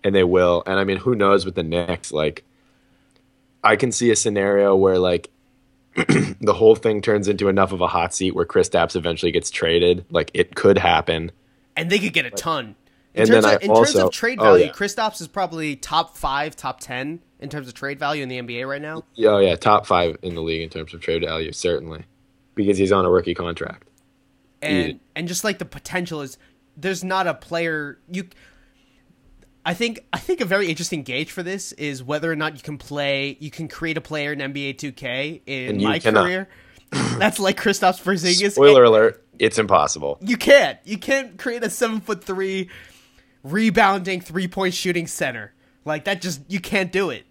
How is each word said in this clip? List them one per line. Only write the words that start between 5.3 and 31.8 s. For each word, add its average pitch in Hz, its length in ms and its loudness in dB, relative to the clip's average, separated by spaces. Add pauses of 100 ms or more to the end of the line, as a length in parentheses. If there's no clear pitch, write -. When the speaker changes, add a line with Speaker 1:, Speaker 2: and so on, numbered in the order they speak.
Speaker 1:
<clears throat> - 320 -20
the 104 580 0
whole 110 220 8
thing 107 260 -2
turns 104 260 0
into 98 200 0
enough 98 240 2
of 90 100 -4
a 87 60 2
hot 87 260 -2
seat 95 220 -2
where 85 100 0
Kristaps - 500 0
eventually 85 360 -2
gets 85 180 -2
traded. 87 640 2
Like, 85 240 0
it - 180 0
could 98 240 4
happen. 82 540 0 (440)
Speaker 2:
And 165 140 -4
they 202 80 2
could 190 160 -2
get 151 120 0
a 120 40 -10
Speaker 1:
Like, - 60 -16
Speaker 2:
ton. 135 400 -6 (400)
In 104 80 0
Speaker 1:
and 110 80 4
Speaker 2:
terms 110 120 6
Speaker 1:
then 104 120 4
Speaker 2:
of, 98 40 -2
Speaker 1:
I - 60 -6
Speaker 2:
in 107 80 2
terms 113 220 6
Speaker 1:
also 95 140 4
Speaker 2:
of - 40 -4
trade 247 260 -4
Speaker 1:
oh, 110 40 0
Speaker 2:
value, 92 220 8
Speaker 1:
yeah. 78 60 -8
Speaker 2:
Kristaps 208 480 -4
is 160 80 -14
probably 160 480 -6
top 165 400 -4
five, 147 400 -4
top - 240 -10
ten 139 420 -10 (180)
in 139 100 -14
terms 143 180 -12
of 120 60 -18
trade 139 240 -10
value 151 240 -4
in 127 80 -8
the 127 80 -8
N 123 80 -10
B 120 140 -10
A 131 80 -8
right 143 140 -8
now. 156 220 -12 (120)
Speaker 1:
Yeah, 110 160 4
oh, 101 80 4
yeah, 92 160 4
top 104 320 2
five - 340 2
in 87 140 -8
the 82 60 -8
league 82 200 -4
in 82 80 -10
terms 80 240 -12
of 82 80 -16
trade 82 220 -2
value, 80 280 -6
certainly, 80 520 -6 (500)
because 101 240 0
he's 95 140 2
on 95 140 4
a 87 40 2
rookie 87 240 2
contract. - 560 -10 (720)
Speaker 2:
And, - 160 -2 (120)
Speaker 1:
Easy. - 100 -12 (160)
Speaker 2:
and 170 120 -6
just, 175 160 -8
like, 202 140 -2
the 175 80 -10
potential 165 560 -8
is, 143 160 -14 (400)
there's 185 260 -6
not 190 240 -2
a 156 60 -2
player 160 640 -6 (140)
you, 180 160 -8 (1400)
I 170 80 -2
think, 233 400 -6
I - 60 -8
think 349 220 -4
a 220 40 0
very 196 220 0
interesting 160 360 -6
gauge 131 280 -8
for 185 120 -10
this 185 300 -10
is 139 300 -10